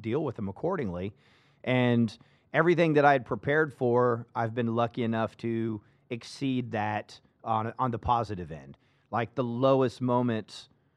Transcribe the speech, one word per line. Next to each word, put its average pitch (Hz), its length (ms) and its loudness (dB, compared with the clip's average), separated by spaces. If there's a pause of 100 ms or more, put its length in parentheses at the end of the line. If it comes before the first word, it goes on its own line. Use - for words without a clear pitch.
deal 117 240 -4
with 135 100 -6
them 98 140 -8
accordingly. 104 640 -6 (500)
And 120 560 2 (340)
everything 165 420 4
that 147 100 6
I 143 80 8
had 131 120 2
prepared 143 480 0
for, 120 640 2
I've 117 180 -2
been 117 220 -2
lucky 117 300 0
enough 113 320 -2
to 113 440 -4 (300)
exceed 123 640 -6
that 107 480 -4 (240)
on, 113 340 -2
on 123 140 0
the 113 80 -6
positive 104 500 -2
end. 69 260 -18 (360)
Like, 110 240 -4
the 131 80 0
lowest 127 560 2
moments 123 680 -2 (280)